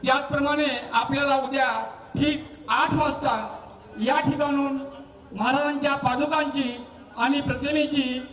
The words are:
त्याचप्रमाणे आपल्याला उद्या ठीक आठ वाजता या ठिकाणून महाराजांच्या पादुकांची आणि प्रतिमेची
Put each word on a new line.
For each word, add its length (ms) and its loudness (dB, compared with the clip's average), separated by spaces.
त्याचप्रमाणे 640 2
आपल्याला 440 2
उद्या 300 0
ठीक 540 -2
आठ 240 2
वाजता 420 2
या 200 4
ठिकाणून 560 0
महाराजांच्या 640 2
पादुकांची 880 0
आणि 240 2
प्रतिमेची 800 0